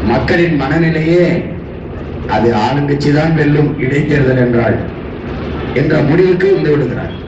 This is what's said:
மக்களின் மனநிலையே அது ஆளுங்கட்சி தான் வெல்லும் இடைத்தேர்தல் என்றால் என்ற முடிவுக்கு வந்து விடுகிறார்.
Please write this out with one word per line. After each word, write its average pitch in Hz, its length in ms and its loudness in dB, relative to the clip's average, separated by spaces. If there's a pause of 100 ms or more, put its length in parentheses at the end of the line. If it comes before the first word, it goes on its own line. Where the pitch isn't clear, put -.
(120)
மக்களின் 160 500 0
மனநிலையே 160 640 2 (1080)
அது 110 120 2 (160)
ஆளுங்கட்சி 143 560 0
தான் 160 200 2
வெல்லும் 147 320 2 (120)
இடைத்தேர்தல் 131 600 2
என்றால் 117 320 0 (1000)
என்ற 143 140 2 (140)
முடிவுக்கு 180 460 4
வந்து 156 180 0
விடுகிறார். - 420 -2 (140)